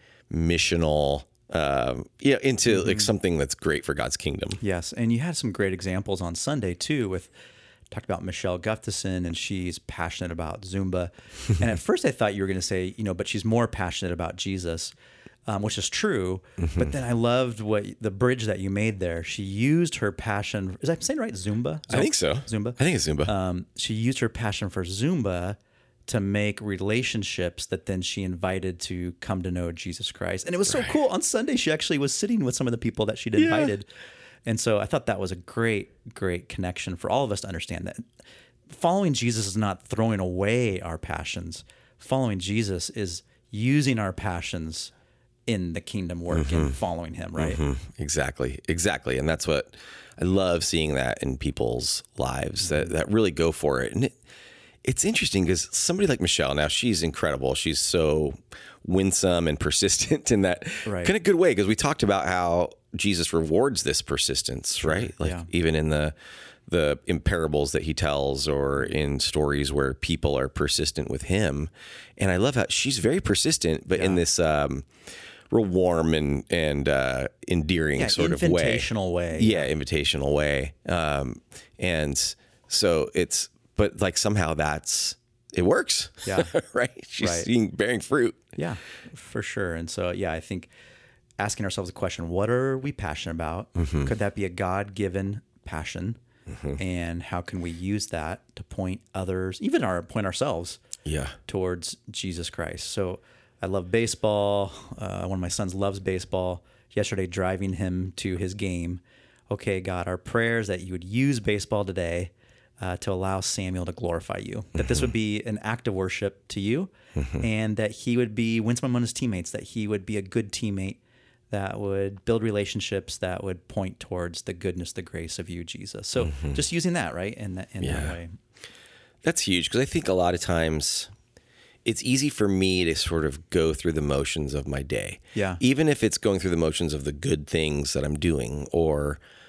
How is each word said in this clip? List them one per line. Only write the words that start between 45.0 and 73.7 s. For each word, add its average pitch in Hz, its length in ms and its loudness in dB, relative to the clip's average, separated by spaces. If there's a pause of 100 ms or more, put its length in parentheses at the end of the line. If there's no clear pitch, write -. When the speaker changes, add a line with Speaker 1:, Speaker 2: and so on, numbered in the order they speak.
Speaker 2:
in 90 280 -2
the 92 80 -6
kingdom 87 400 -4
work 80 300 2
and 80 140 4
Speaker 1:
Mm-hmm. - 40 2
Speaker 2:
following 82 460 -4
him, - 180 -8
right? 78 220 -2
Speaker 1:
Mm-hmm. 71 180 2 (280)
Exactly. 69 640 -2
Exactly. 82 520 0
And 71 80 2
that's 80 180 0
what 76 300 0 (440)
I 85 60 0
love 92 380 4
seeing 78 320 2
that 64 260 0
in 67 160 -2
people's 62 640 -2 (160)
lives 65 520 -2
that, 76 160 2
Speaker 2:
Mm-hmm. - 100 -4
Speaker 1:
that 80 160 0
really 107 200 4
go 80 200 2
for 71 300 0
it. 58 120 -4
And 113 120 2
it, - 80 -2 (720)
it's 131 180 2
interesting 170 420 2
'cause 87 280 2
somebody 190 340 2
like 139 140 2
Michelle, 73 340 2
now 76 140 4
she's 101 340 2
incredible. 69 520 0
She's 78 260 0
so 76 520 2 (520)
winsome 90 600 4
and 76 120 2
<laughs> - 60 -2
persistent - 640 2
in 104 100 6
that 92 220 2 (220)
Speaker 2:
Right. 92 200 -4
Speaker 1:
kinda 208 140 2
good 185 160 4
way. 165 200 6
'Cause 95 120 4
we 107 80 4
talked 147 280 0
about 101 240 4
how 87 420 4 (260)
Jesus 92 380 2
rewards 82 500 4
this - 180 2
persistence, - 800 -2
right? 82 360 0
Like 80 120 0
Speaker 2:
Yeah. 87 200 -6
Speaker 1:
even 82 240 4
in 78 140 4
the, 76 240 2 (540)
the, 73 400 2
in 82 120 0
parables 73 520 2
that - 120 0
he 80 100 -2
tells 69 540 0
or 69 360 2
in 71 360 0
stories 71 520 2
where 69 220 0
people 73 440 0
are 67 120 0
persistent 73 600 0
with 60 140 -4
him. 80 460 0 (480)
And 98 140 4
I 87 60 2
love 127 180 2
how 117 140 2
she's 135 300 0
very 127 200 4
persistent, - 680 2